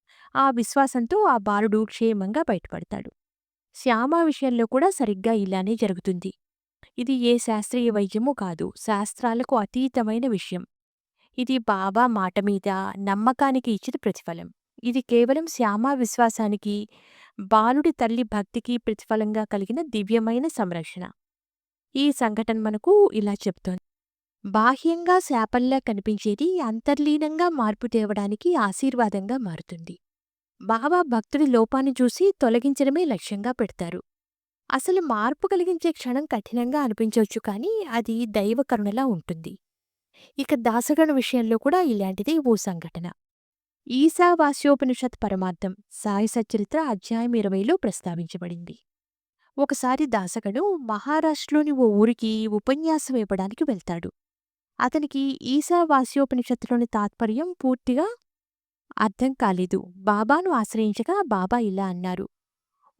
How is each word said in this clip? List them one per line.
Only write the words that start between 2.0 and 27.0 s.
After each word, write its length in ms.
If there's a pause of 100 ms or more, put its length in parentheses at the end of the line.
బయటపడతాడు. 720 (640)
శ్యామ 400
విషయంలో 500
కూడా 240
సరిగ్గా 440
ఇలానే 420
జరుగుతుంది. 560 (680)
ఇది 160
ఏ 240
శాస్త్రీయ 520
వైద్యమూ 440
కాదు, 440
శాస్త్రాలకు 800
అతీతమైన 680
విషయం. 380 (720)
ఇది 200
బాబా 500
మాట 320
మీద 300 (300)
నమ్మకానికి 720
ఇచ్చిన 320
ప్రతిఫలం. 480 (320)
ఇది 180
కేవలం 460
శ్యామ 460
విశ్వాసానికి, 920 (520)
బాలుడి 520
తల్లి 320
భక్తికి 540
ప్రతిఫలంగా 680
కలిగిన 380
దివ్యమైన 680
సంరక్షణ. 640 (840)
ఈ 160
సంఘటన 480
మనకు 540
ఇలా 200
చెప్తోంది. 480 (640)
బాహ్యంగా 720
శాపంలా 600
కనిపించేది 800
అంతర్లీనంగా 880